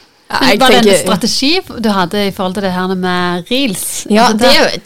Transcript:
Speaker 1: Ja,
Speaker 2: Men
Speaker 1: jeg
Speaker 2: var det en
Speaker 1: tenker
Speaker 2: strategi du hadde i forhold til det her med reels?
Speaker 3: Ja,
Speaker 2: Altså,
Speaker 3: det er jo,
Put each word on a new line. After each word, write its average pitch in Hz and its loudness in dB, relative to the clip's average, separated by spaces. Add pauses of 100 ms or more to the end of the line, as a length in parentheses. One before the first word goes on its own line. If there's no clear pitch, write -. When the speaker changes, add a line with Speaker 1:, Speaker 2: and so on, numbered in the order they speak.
(300)
Speaker 1:
Ja, - 0
Speaker 2:
Men 269 2
Speaker 1:
jeg 208 2
Speaker 2:
var 254 6
det 254 6
en 226 4
Speaker 1:
tenker 190 4
Speaker 2:
strategi 208 -2 (340)
du 226 0
hadde 196 -2
i 196 -2
forhold 190 -6
til 202 -4
det 185 -2
her 185 -2
med 180 -2
reels? 247 -2 (260)
Speaker 3:
Ja, 226 4
Speaker 2:
Altså, 220 0
Speaker 3:
det 247 4
er 294 4
jo, - -2